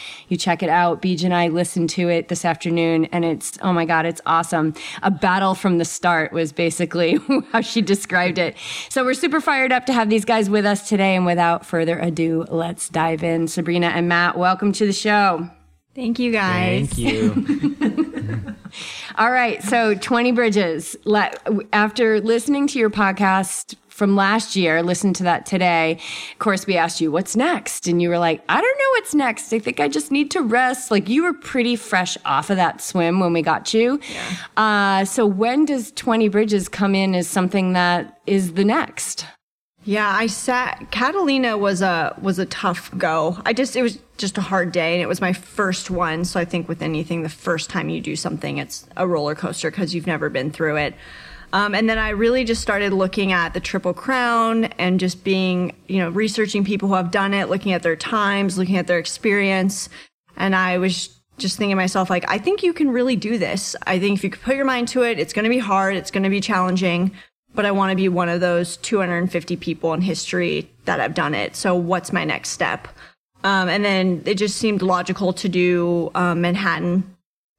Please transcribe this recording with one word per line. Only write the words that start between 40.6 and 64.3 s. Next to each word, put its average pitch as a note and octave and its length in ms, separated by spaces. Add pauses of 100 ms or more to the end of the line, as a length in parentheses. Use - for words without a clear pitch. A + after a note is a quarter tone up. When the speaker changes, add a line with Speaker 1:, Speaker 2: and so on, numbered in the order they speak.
Speaker 2:
Catalina C4+ 640
was G3 240
a, F3 400
was F#3+ 200
a F3+ 60
tough - 520
go. E3 480
I A#3 60
just, B3+ 240
it B3+ 60
was A3+ 180 (180)
just G3 180
a G#3 40
hard F3+ 320
day, E3+ 220
and F3+ 60
it D#3 60
was F3 140
my F3+ 120
first F#3 600
one. E3+ 320
So F3+ 160
I E3+ 40
think E3+ 240
with E3 140
anything, D#3+ 400
the D#3+ 60
first D#3+ 420
time D3+ 180
you D#3+ 120
do D3+ 160
something, D3 420
it's - 380
a F#3 100
roller D3+ 300
coaster - 340
'cause F3 240
you've E3+ 140
never D3+ 200
been C#3 220
through D3+ 240
it. D3+ 200 (580)
Um, G3+ 200
and A3 160
then A3 100
I G#3+ 100
really A#3 340
just A#3 200
started G3+ 300
looking F#3+ 380
at E3+ 240
the F3+ 60
Triple F#3 340
Crown A#3 720 (120)
and F#3 220
just F3+ 240
being, F#3 500 (140)
you F#3+ 120
know, E3+ 120
researching G#3 540
people G3 240
who G3 80
have F3+ 160
done G3 200
it, G3 160
looking G3 220
at F3 140
their E3 100
times, G3+ 640
looking F#3 200
at F3+ 100
their F3 100
experience. G3 880 (480)
And F#3+ 200
I F#3 220
was F3+ 320 (280)
just - 200
thinking G3+ 180
to F#3+ 40
myself, F#3 300
like, F3+ 180
"I G3+ 100
think F#4+ 260
you E4+ 80
can D4+ 180
really B3 240
do G#3+ 240
this. F#3 380 (100)
I F#3 140
think G3+ 180
if G3 60
you F#3+ 60